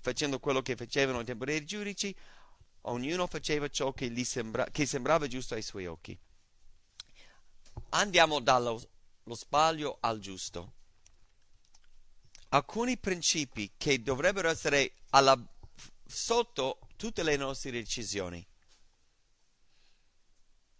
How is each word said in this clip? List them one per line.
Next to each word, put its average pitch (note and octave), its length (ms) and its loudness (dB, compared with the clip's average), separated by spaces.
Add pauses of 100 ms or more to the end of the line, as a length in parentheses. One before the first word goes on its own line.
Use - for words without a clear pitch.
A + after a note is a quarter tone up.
facendo C3+ 380 -2
quello C3 240 0
che B2 120 -4
facevano C3 420 0
nel A#2 100 -6
tempo A#2+ 180 -6
dei D3+ 180 -2
giudici, G3+ 520 -6 (680)
ognuno C#3+ 460 -2
faceva D3 420 -2
ciò C3+ 240 -2
che C3 160 -4
gli A#2+ 140 -2
sembra-, A#2+ 480 -2
che D3 160 0
sembrava C#3+ 400 2
giusto B2 260 -6
ai A2 80 -4
suoi F#2+ 240 -8
occhi. F2 320 -10 (1700)
Andiamo E3+ 500 6
dallo, A#2+ 420 4 (420)
lo A#2 120 -10
sbaglio D3+ 680 2
al A2+ 180 0
giusto. F#2+ 540 -10 (1800)
Alcuni A3+ 480 0
principi E3+ 800 -2
che C3+ 240 2
dovrebbero E3 480 2
essere C#3+ 440 2 (180)
alla, C3+ 280 8 (680)
sotto - 880 -2
tutte G#3 280 -4
le D3+ 140 4
nostre C#3 340 -4
decisioni. G2 720 -6 (2250)